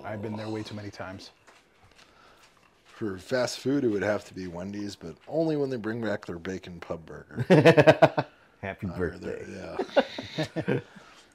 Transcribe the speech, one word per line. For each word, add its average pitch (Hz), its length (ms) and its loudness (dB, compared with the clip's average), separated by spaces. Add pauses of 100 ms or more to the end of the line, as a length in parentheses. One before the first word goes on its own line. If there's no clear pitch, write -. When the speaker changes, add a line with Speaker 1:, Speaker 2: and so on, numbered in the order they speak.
Speaker 1:
I've 104 160 -8
been 107 160 -8
there 107 100 -10
way 110 160 -6
too 104 120 -12
many 101 140 -12
times. 95 420 -12 (1500)
Speaker 2:
For 98 320 -6
fast 123 420 -2
food, 135 240 0
it 120 60 4
would 101 140 0
have 104 220 0
to - 80 -20
be 92 140 -8
Wendy's, 98 480 -10
but 80 200 -14 (120)
only 156 300 0
when 139 120 0
they 131 80 -4
bring 110 240 -4
back 104 240 -2
their 87 140 -8
bacon 90 400 -8
pub 82 260 -10
burger. 76 440 -8
Speaker 3:
<laughs> - 1120 6
Happy 98 260 -6
Speaker 2:
Or 87 100 -6
Speaker 3:
birthday. 90 460 -6
Speaker 2:
their, 90 320 -12 (960)
yeah. 127 140 0
<laughs> - 100 -20 (420)